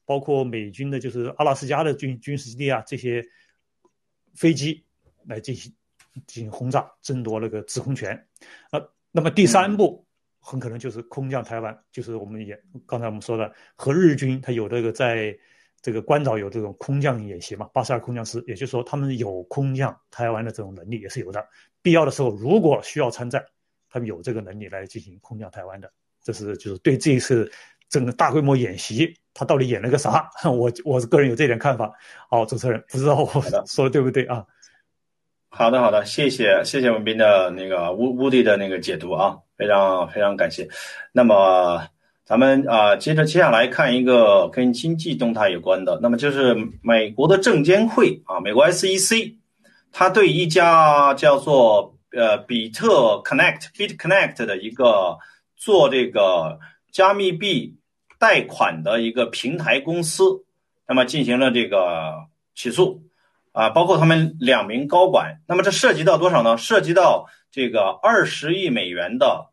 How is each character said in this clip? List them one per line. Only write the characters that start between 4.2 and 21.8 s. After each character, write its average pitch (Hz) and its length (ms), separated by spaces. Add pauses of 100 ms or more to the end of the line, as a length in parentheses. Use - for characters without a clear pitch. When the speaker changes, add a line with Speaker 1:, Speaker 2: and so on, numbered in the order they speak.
Speaker 1:
飞 165 220
机 151 300 (420)
来 110 140
进 135 120
行， - 220 (540)
进 117 160
行 107 80
轰 127 180
炸， 139 180 (140)
争 127 180
夺 110 200
那 113 80
个 107 140
制 - 180
空 139 120
权。 110 360 (420)
呃， 147 100 (300)
那 165 100
么 156 80
第 175 160
三 196 320
步， 202 240
Speaker 2:
嗯。 - 60 (400)
Speaker 1:
很 131 140
可 120 80
能 117 100
就 120 120
是 110 140
空 135 260
降 131 120
台 113 160
湾， 110 160 (160)
就 123 120
是 113 140
我 101 100
们 107 200
也， 104 80 (300)
刚 123 160
才 117 60
我 113 40
们 107 120
说 117 120
的， 110 160 (260)
和 139 180
日 170 200
军 131 280
他 131 100
有 110 160
这 120 140
个， 113 100
在 113 420 (460)
这 127 100
个 107 120
关 151 200
岛 120 140
有 98 140
这 113 100
种 101 180
空 139 220
降 123 260
演 90 140
习 - 160
嘛， 104 160
八 131 100
十 123 120
二 117 40
空 123 160
降 117 80
师， 117 240
也 120 80
就 123 120
是 - 40
说 120 140
他 - 100
们 139 220
有 98 280
空 139 300
降 131 240 (120)
台 120 180
湾 110 160
的 113 60
这 107 120
种 98 120
能 92 160
力 117 100
也 95 80
是 - 120
有 92 120
的。 104 100 (380)